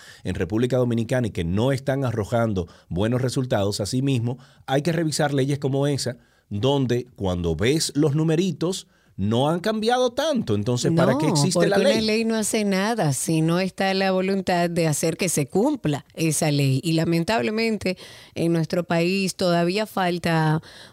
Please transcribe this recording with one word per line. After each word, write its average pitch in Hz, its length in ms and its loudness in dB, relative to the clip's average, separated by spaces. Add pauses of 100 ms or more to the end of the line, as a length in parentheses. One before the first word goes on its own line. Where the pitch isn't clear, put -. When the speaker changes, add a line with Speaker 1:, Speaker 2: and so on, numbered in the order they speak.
(240)
Speaker 1:
en 92 120 -6
República 110 420 0
Dominicana 120 480 0
y 101 60 -4
que 92 120 -4
no 101 280 0
están 135 340 -2
arrojando 110 600 0 (200)
buenos 110 360 0
resultados. 120 580 -2
Asimismo, 120 560 -2 (300)
hay 139 160 2
que 175 80 0
revisar 156 420 0
leyes 139 240 0
como 139 300 0
esa, 135 300 -2 (340)
donde 123 640 2
cuando 87 400 0
ves 123 400 0
los 143 180 2
numeritos, 160 720 0 (320)
no 117 320 2
han 170 100 0
cambiado 220 540 0
tanto. 262 420 0
Entonces, 123 400 0
¿para 175 240 4
qué - 80 0
Speaker 2:
No, 220 60 2
Speaker 1:
existe 170 340 2
la 202 80 0
Speaker 2:
porque 220 140 4
Speaker 1:
ley? 220 80 4
Speaker 2:
una 220 100 0
ley 220 180 0
no 226 120 -2
hace 220 280 -2
nada 196 480 0
si 160 280 0
no 165 180 2
está 190 340 -2
la 190 180 2
voluntad 185 560 0
de 170 200 0
hacer 160 280 0
que 180 140 -2
se 147 160 0
cumpla 190 600 0 (100)
esa 160 340 0
ley. 139 340 2
Y 165 100 0
lamentablemente, 208 1040 0 (360)
en 165 200 0
nuestro 170 300 0
país 175 520 0
todavía 180 500 0
falta 170 800 0 (300)